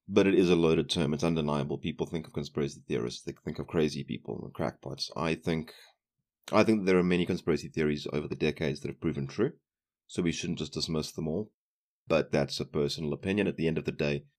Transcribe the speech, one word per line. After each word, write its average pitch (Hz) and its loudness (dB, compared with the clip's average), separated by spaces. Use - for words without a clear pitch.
but 98 6
it 98 6
is 87 8
a 90 8
loaded 80 4
term. 76 0
It's 76 -2
undeniable. 73 0
People 73 -4
think 80 -6
of - -20
conspiracy 71 -6
theorists, 60 -4
they - -8
think 76 -8
of 71 -8
crazy 78 0
people - -8
and - -14
crackpots. - -8
I 82 0
think, 80 -4
I 107 6
think 110 4
that 95 -4
there 92 6
are 90 4
many 90 2
conspiracy 82 -2
theories 76 -2
over 76 -4
the 76 -6
decades 73 0
that 71 -8
have - -12
proven 71 -2
true, 110 -2
so - -4
we 85 2
shouldn't 78 -4
just 76 -8
dismiss 78 -4
them 80 -6
all. 87 -4
But 78 2
that's 71 0
a 76 -4
personal 73 -2
opinion. 95 0
At 76 -4
the 80 0
end 78 0
of 73 -6
the - -4
day, 73 -2